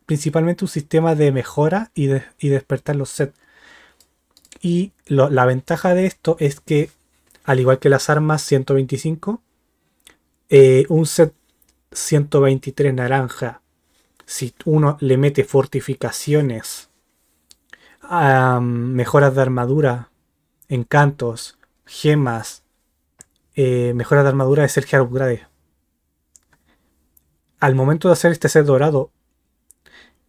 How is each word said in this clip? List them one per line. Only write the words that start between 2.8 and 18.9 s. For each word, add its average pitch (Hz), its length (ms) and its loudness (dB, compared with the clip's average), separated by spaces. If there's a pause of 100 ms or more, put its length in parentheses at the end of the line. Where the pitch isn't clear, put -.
los 139 140 -6
sets. 143 280 -6 (1200)
Y 175 320 -2 (120)
lo, 139 240 2
la 127 160 2
ventaja 143 480 -2
de 185 120 2
esto 165 340 -4
es 147 220 -4
que, 151 280 -2 (540)
al 131 160 0
igual 131 200 2
que 147 100 2
las 135 200 2
armas 151 320 0
ciento 139 340 0
veinticinco, 160 680 -4 (1080)
eh, 135 400 6
un 160 160 0
set 156 280 2 (580)
ciento 147 500 0
veintitrés 135 520 0
naranja, 127 680 -4 (640)
si - 300 -12 (100)
uno 151 340 2
le 131 180 2
mete 143 260 2
fortificaciones, 131 1500 -4 (1120)
am, 127 920 0